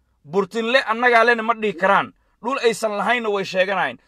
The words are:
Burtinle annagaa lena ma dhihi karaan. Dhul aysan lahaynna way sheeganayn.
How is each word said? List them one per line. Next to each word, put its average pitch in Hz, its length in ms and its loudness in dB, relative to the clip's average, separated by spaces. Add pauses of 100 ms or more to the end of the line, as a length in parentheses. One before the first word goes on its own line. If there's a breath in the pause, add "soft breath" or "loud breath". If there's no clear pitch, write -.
(260)
Burtinle 214 600 -2
annagaa 233 380 4
lena 233 200 2
ma 226 100 0
dhihi 214 200 -2
karaan. 190 400 0 (300)
Dhul 262 160 -4
aysan 220 380 0
lahaynna 220 320 -2
way 202 160 -2
sheeganayn. 185 520 -2 (100)